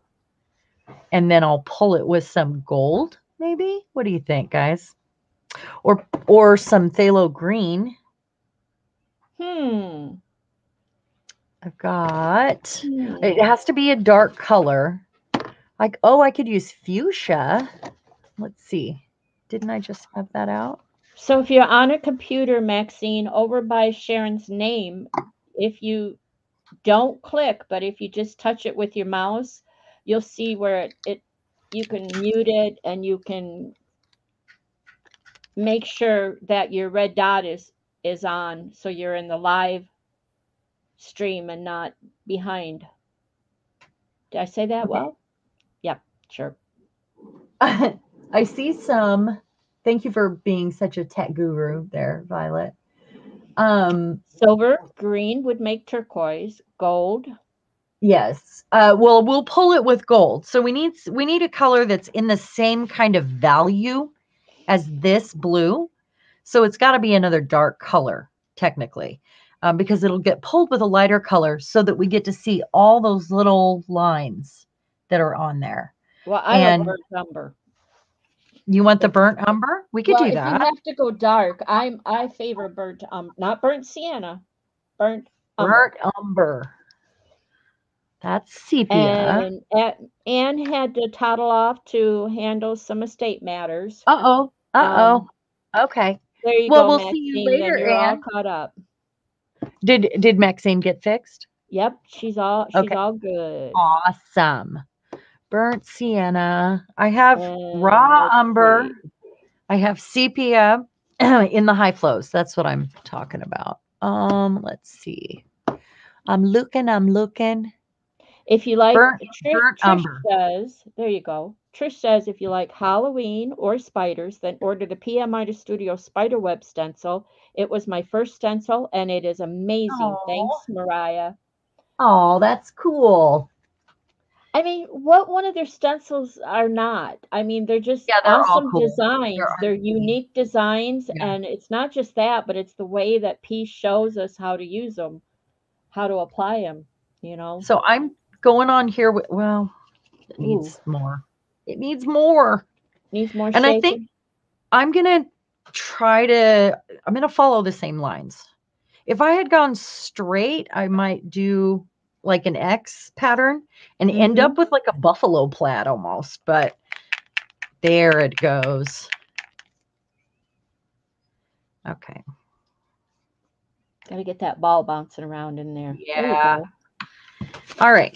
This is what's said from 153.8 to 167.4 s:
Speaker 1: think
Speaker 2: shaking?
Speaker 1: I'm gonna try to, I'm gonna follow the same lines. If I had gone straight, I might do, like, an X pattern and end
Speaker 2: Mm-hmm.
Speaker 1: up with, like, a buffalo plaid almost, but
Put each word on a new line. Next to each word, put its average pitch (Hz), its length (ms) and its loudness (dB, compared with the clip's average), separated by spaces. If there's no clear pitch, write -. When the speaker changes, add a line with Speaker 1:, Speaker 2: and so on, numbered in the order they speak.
Speaker 1:
think 233 160 2
Speaker 2:
shaking? 226 100 -14
Speaker 1:
I'm 269 220 4
gonna 349 320 4
try 226 520 2
to, 220 560 4
I'm 202 80 -2
gonna 262 140 -2
follow 269 340 4
the 185 120 -4
same 156 260 -10
lines. 135 420 -10
If 226 160 -2
I 311 120 4
had 370 160 -2
gone 294 260 4
straight, 208 960 -6
I 196 140 -4
might 190 420 -4
do, 196 560 -2
like, 180 220 0
an 170 100 -2
X - 640 -6
pattern 269 460 0
and 196 100 2
end 220 300 2
Speaker 2:
Mm-hmm. 262 60 6
Speaker 1:
up 285 120 0
with, 339 140 2
like, - 160 0
a 214 60 0
buffalo 147 540 2
plaid 131 400 -2
almost, 92 580 -6
but 156 320 0